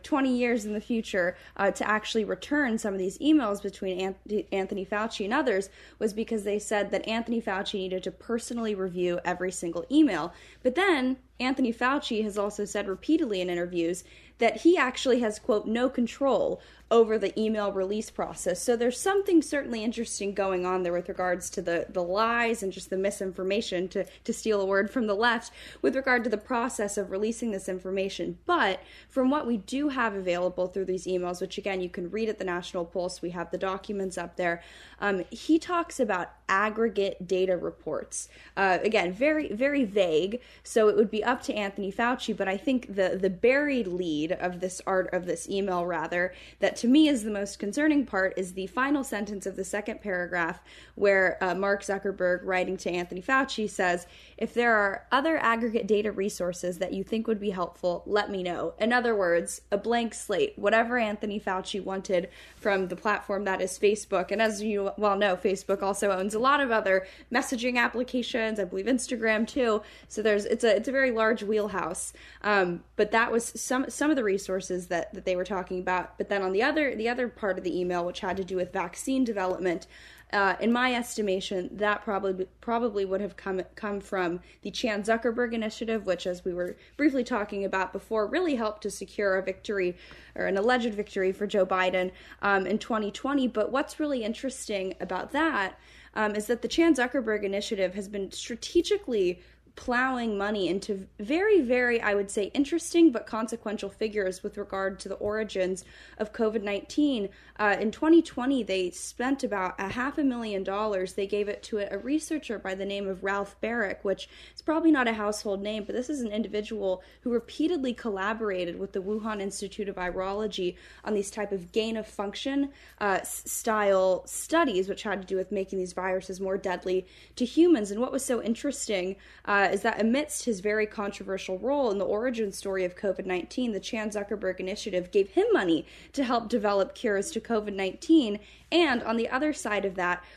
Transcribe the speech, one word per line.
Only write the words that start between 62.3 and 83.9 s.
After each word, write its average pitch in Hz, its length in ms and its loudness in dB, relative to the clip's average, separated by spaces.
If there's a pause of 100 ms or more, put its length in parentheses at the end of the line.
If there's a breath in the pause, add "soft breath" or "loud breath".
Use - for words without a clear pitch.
from 190 320 0
the 180 80 -6
platform 202 480 -2
that 190 160 0
is 190 180 -2
Facebook, 202 520 2
and 208 120 2
as 214 200 0
you 202 360 0
well 202 180 4
know, 196 200 4
Facebook 196 460 0
also 196 280 0
owns 190 240 0
a 220 40 -2
lot 269 220 4
of 269 120 2
other 190 340 4 (240 loud breath)
messaging 247 460 0
applications, 233 800 0
I 196 60 -2
believe 190 220 -6
Instagram 226 600 2
too. 226 360 0 (260 loud breath)
So - 140 -6
there's, 208 240 4
it's 233 180 2
a, 220 120 6
it's 220 120 -2
a 262 40 0
very 262 200 2
large 220 320 2
wheelhouse. 190 680 -2 (300 loud breath)
Um, 185 400 2 (140)
but 208 160 2
that 233 180 4
was 233 240 0
some, 262 340 -2
some 294 220 2
of 311 60 4
the 247 80 2
resources 190 640 -2
that, 170 260 -2
that 180 100 -12
they 185 120 2
were 185 80 -2
talking 185 340 -4
about. 180 400 -2
But 196 100 -4
then 202 140 0
on 185 100 0
the 196 100 2
other, 285 320 2
the 220 140 -2
other 247 200 -2
part 185 300 -4
of 185 60 -6
the 175 140 -2
email, 180 260 0
which 175 160 -6
had 185 180 -2
to 190 60 -4
do 185 120 -4
with 180 160 -2
vaccine 220 520 -2
development, 185 600 -2 (460 loud breath)
uh, 196 280 4
in 226 120 4
my 247 220 2
estimation, 196 800 -2
that 208 300 0
probably, 190 440 -2 (160)
probably 226 420 0
would 190 160 -2
have 190 160 -6
come, 190 240 -4 (140)
come 202 260 -6